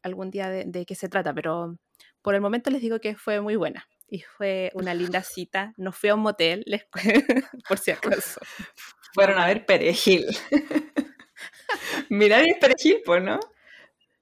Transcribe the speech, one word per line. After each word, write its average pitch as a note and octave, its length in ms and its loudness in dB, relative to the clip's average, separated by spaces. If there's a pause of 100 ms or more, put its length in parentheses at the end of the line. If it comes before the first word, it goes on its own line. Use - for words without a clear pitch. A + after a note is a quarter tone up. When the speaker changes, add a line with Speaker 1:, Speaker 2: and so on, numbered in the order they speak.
Speaker 1:
algún F#3 280 -8
día F#3+ 180 -6
de, F#3+ 160 -6
de F3+ 220 -8
qué F#3+ 80 -10
se F#3 160 -10
trata, F#3 240 -2
pero E3+ 440 -6 (440)
por G3+ 120 0
el G3 60 2
momento A#3 300 -2
les C4+ 100 -2
digo A3+ 200 -2
que G#3+ 160 -6
fue G#3 260 -2
muy G#3+ 140 -2
buena. - 300 -4 (220)
Y F#3 120 -10
fue F#3+ 540 -4
una F#3 200 -4
linda F3+ 280 -2
Speaker 2:
<laughs> - 20 -10
Speaker 1:
cita. F#3+ 520 -8
No F#3 160 -6
fui - 180 0
a G#3 40 6
un G#3+ 60 0
motel, G3+ 460 0
les G3+ 180 -6
cu-, - 160 -14
<laughs> B3 680 2
por G3 100 0
si - 140 -4
acaso. - 480 -2 (760)
Speaker 3:
Fueron G3 220 4
Speaker 1:
No, F3+ 60 4
Speaker 3:
a E3+ 40 4
ver G#3 200 0
Perejil. F#3 640 4
<laughs> G#3+ 60 -4 (1700)
Minari G#3 420 6
es - 80 0
Perejil, D#4 460 6
pues, F3 180 2
¿no? G3+ 180 -2 (800)